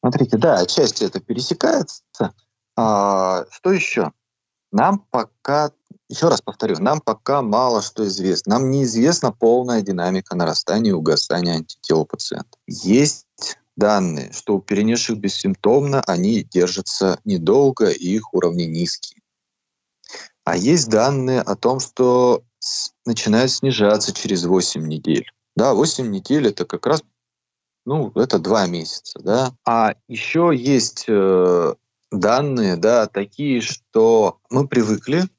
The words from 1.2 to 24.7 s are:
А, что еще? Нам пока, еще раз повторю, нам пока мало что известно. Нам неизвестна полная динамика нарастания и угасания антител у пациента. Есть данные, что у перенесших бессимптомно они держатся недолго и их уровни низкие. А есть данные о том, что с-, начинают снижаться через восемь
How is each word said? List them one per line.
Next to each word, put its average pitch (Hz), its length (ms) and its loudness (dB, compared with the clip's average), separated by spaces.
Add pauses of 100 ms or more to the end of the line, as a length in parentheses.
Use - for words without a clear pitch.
А, 101 760 0
что - 220 -2
еще? 110 380 -2 (600)
Нам 175 400 0
пока, 143 600 -2 (380)
еще 165 200 0
раз 143 120 2
повторю, 101 380 -4
нам 135 220 0
пока 135 400 -2
мало 117 400 0
что 107 260 -4
известно. 95 520 -2
Нам 131 120 0
неизвестна 131 600 0
полная 120 500 2
динамика 92 540 -4
нарастания 87 560 0
и 95 40 2
угасания 82 600 0
антител 80 460 -2
у 73 40 -2
пациента. - 520 -12 (100)
Есть 127 600 0 (500)
данные, 92 560 0
что - 240 -4
у 95 40 -2
перенесших 110 580 -2
бессимптомно 120 880 0
они 95 360 0
держатся 92 840 -2
недолго 107 640 2
и 85 260 -4
их 107 180 -6
уровни 87 300 0
низкие. 82 580 -8 (1200)
А 87 100 -2
есть 120 340 2
данные 127 520 2
о 101 140 -4
том, 127 240 -2
что 123 640 2 (160)
с-, - 320 -8 (140)
начинают 117 460 0
снижаться 107 640 0
через 92 320 -4
восемь 87 420 0